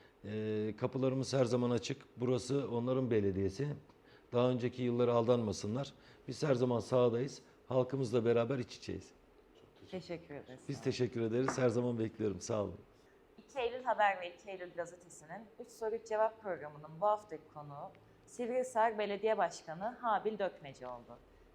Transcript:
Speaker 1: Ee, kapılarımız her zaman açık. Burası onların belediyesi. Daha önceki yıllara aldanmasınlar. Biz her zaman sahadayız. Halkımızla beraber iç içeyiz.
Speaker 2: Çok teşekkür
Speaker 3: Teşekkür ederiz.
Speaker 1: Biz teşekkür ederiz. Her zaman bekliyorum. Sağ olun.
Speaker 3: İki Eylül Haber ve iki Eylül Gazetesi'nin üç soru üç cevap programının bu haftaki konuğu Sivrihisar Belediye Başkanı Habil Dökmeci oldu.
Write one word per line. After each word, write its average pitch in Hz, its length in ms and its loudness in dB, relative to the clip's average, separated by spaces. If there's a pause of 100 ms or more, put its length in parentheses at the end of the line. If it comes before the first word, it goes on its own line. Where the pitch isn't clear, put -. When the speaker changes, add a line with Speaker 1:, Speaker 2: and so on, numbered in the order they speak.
(240)
Speaker 1:
Ee, 107 520 -2
kapılarımız 131 580 -2
her 135 100 4
zaman 123 260 2
açık. 120 320 -2 (140)
Burası 127 540 0
onların 123 400 0
belediyesi. 98 580 2 (640)
Daha 123 180 4
önceki 123 320 -2
yıllara 120 300 2
aldanmasınlar. 117 800 2 (360)
Biz 131 140 -6
her 147 120 4
zaman 123 260 2
sahadayız. 123 600 2 (240)
Halkımızla 127 580 2
beraber 117 340 4
iç - 180 -8
içeyiz. - 360 -10 (680)
Speaker 2:
Çok - 100 -20
teşekkür 170 380 -10
Speaker 3:
Teşekkür 143 60 -14
ederiz. 127 340 -14
Speaker 1:
Biz 139 120 -6
teşekkür 123 400 0
ederiz. 120 380 0
Her 127 100 4
zaman 120 300 0
bekliyorum. 107 420 -2
Sağ 107 220 -2
olun. 92 180 -6 (580)
Speaker 3:
İki - 200 -12
Eylül 247 260 -4
Haber 202 360 2
ve 175 140 -8
iki - 160 -16
Eylül 180 200 -10
Gazetesi'nin 170 760 -12 (180)
üç - 40 -18
soru 220 260 -4
üç 226 120 -8
cevap 220 360 2
programının 151 580 -10
bu 202 60 4
haftaki 208 480 0
konuğu 151 360 -12 (360)
Sivrihisar 240 720 0
Belediye 208 400 0
Başkanı 185 600 -2
Habil 214 380 0
Dökmeci 156 480 -4
oldu. 120 320 -12 (360)